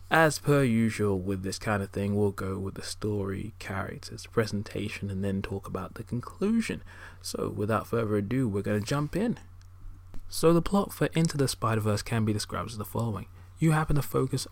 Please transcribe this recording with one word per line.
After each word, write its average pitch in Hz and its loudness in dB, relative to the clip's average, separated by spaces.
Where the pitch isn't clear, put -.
as 160 6
per 143 4
usual 113 2
with 92 -2
this 95 -4
kind 104 0
of 98 -6
thing, 101 0
we'll 104 4
go 98 -6
with 95 -6
the - -10
story, 98 -4
characters, - -8
presentation, 104 -2
and 95 -2
then 98 0
talk 98 -6
about 92 -6
the - -10
conclusion. - -2
So, - -4
without 104 0
further 110 0
ado, 117 0
we're 101 0
gonna 107 0
jump 143 -2
in. 202 0
So, - 6
the 170 8
plot 202 2
for - 0
Into 160 4
the 139 4
Spider-Verse 110 2
can 113 0
be 107 4
described 101 -4
as 113 -10
the 104 -6
following. 107 -2
You 160 4
happen 156 4
to 143 6
focus 135 0